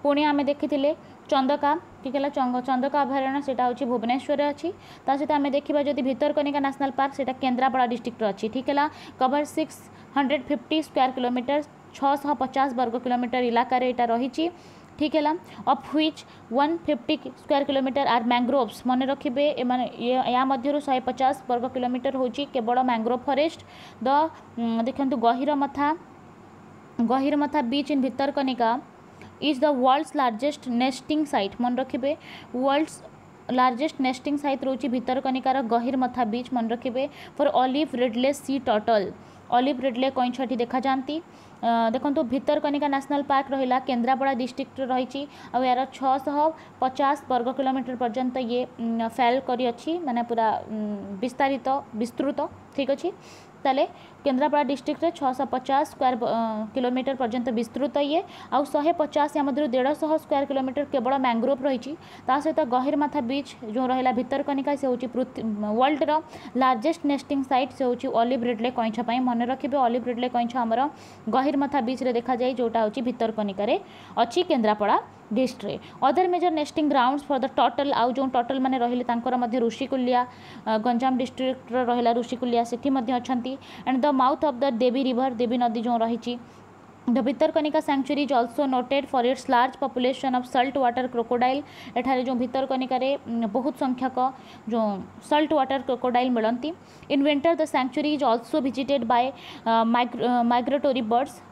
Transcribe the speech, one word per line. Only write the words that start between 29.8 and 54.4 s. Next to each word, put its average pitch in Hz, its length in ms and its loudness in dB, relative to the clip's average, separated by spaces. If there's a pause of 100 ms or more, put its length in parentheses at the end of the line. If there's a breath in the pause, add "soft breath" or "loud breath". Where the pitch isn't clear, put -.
largest 269 500 0
ନେଷ୍ଟିଂ 262 580 0
site। 208 360 -2
ମନେ 247 140 0
ରଖିବେ, 262 360 -2 (440 loud breath)
world's 269 420 2 (540)
largest 254 500 2
ନେଷ୍ଟିଂ 262 360 -2
site 277 280 -2
ରହୁଛି 269 220 -2
ଭିତରକନିକାର 262 760 0
ଗହିରମଥା 247 600 0
beach। 240 300 -4
ମନେ 233 140 0
ରଖିବେ, 247 420 -4 (280 loud breath)
for 294 100 4
olive 262 480 2
ରିଡ୍ଲେ 247 380 2
ସି 269 260 -4
turtle, 214 520 2 (400 loud breath)
olive 254 300 2
ରିଡ୍ଲେ 254 280 0
କଇଁଛ 247 320 -2
ଏଠି 247 140 -2
ଦେଖାଯାଆନ୍ତି। 269 680 -2 (420 loud breath)
ଅ, 226 260 2
ଦେଖନ୍ତୁ, 285 340 0
ଭିତରକନିକା 294 640 0
national 277 340 0
park 277 300 0
ରହିଲା, 262 280 2
କେନ୍ଦ୍ରାପଡ଼ା 262 540 0
ଡିଷ୍ଟ୍ରିକ୍ଟରେ 254 520 -6
ରହିଛି। 254 420 -4 (260 loud breath)
ଆଉ 247 100 2
ଏହାର 254 180 2 (120)
ଛଅଶହ 277 440 0 (420 loud breath)
ପଚାଶ 262 380 2 (120)
ବର୍ଗ 240 220 0
kilometer 262 440 -2
ପର୍ଯ୍ୟନ୍ତ 247 420 -2
ଇଏ, 247 260 -2
ଉଁ, 233 440 -2
fell 247 340 2
କରିଅଛି, 247 580 -2
ମାନେ 240 240 -2
ପୁରା, 233 240 0 (200)
ଉଁ, 220 120 -6 (400)
ବିସ୍ତାରିତ, 254 480 0 (280)
ବିସ୍ତୃତ। 269 440 -2 (360)
ଠିକ୍ 277 160 0
ଅଛି, 320 200 -2 (520 loud breath)
ତାହେଲେ 277 240 2 (360 loud breath)
କେନ୍ଦ୍ରାପଡ଼ା 285 400 2